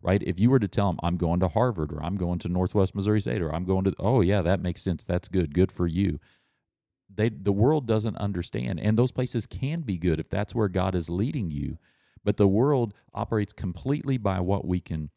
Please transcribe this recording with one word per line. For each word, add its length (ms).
right? 240
If 140
you 100
were 100
to 100
tell 180
them, 160
"I'm 140
going 240
to 80
Harvard," 420
or, 100
"I'm 140
going 240
to 80
Northwest 480
Missouri 240
State," 220
or, 120
"I'm 120
going 180
to," 160
"Oh, 220
yeah, 200
that 200
makes 200
sense. 220
That's 240
good. 260
Good 160
for 160
you." 360
They, 140
the 240
world 340
doesn't 300
understand, 640
and 180
those 140
places 340
can 360
be 160
good 200
if 120
that's 260
where 140
God 260
is 140
leading 420
you. 260
But 140
the 100
world 460
operates 380
completely 680
by 220
what 260
we 140
can 380